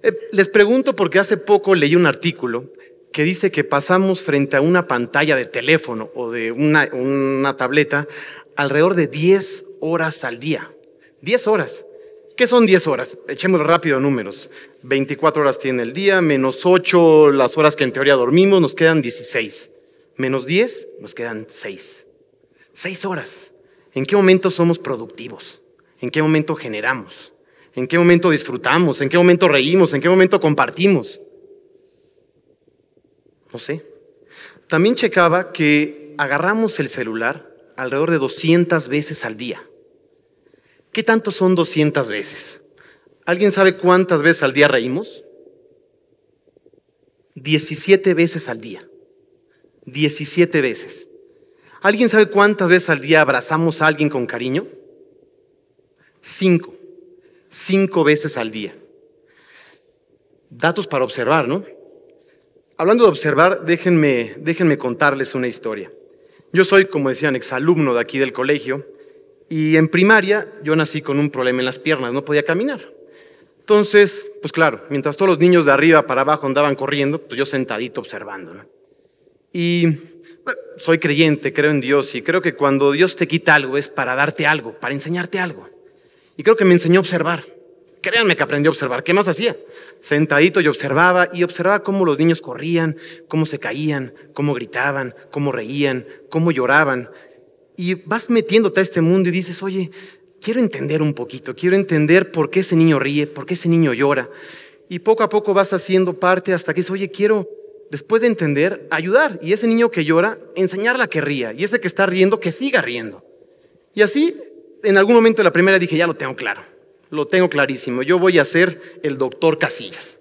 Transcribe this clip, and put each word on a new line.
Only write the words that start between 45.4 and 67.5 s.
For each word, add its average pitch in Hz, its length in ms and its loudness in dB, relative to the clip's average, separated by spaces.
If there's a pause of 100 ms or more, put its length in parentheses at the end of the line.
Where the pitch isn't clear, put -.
Diecisiete 156 800 0
veces 165 340 0
al 113 140 -10
día. 107 260 -16 (960)
Diecisiete 151 800 0
veces. - 480 -6 (720)
¿Alguien 214 260 2
sabe 214 220 4
cuántas 202 400 2
veces 180 180 4
al 143 140 0
día 156 180 4
abrazamos 156 640 0
a 156 60 4
alguien 151 200 0
con 135 160 -4
cariño? 127 420 -6 (1600)
Cinco. - 520 0 (760)
Cinco 190 520 -2
veces 147 360 0
al 113 120 -6
día. 107 240 -12 (1700)
Datos 165 380 -4
para 131 180 -2
observar, 127 420 0
¿no? 175 160 -4 (1160)
Hablando 220 260 4
de 196 60 8
observar, 160 560 0
déjenme, 151 720 2
déjenme 165 400 0
contarles 135 560 -2
una 127 120 -4
historia. 107 460 -8 (640)
Yo 185 100 4
soy, 190 220 4
como 147 240 -2
decían, 135 260 -2
exalumno 139 560 0